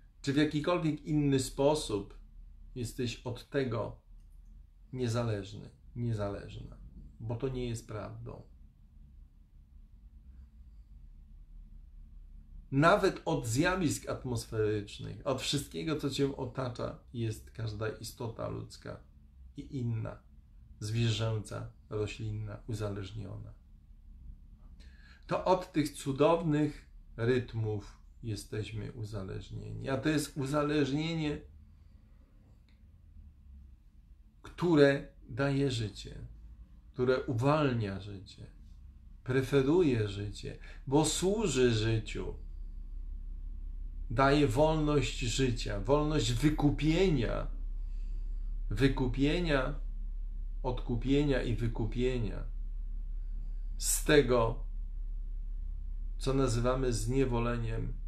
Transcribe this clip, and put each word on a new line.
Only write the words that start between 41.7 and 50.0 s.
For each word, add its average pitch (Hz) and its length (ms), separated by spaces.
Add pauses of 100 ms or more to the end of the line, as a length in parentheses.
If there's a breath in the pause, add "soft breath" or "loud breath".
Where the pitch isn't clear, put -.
życiu. 107 600 (1700)
Daje 139 380
wolność 147 720
życia, 113 600
wolność 143 540
wykupienia, 147 1120 (1200 loud breath)
wykupienia, 139 1080 (840)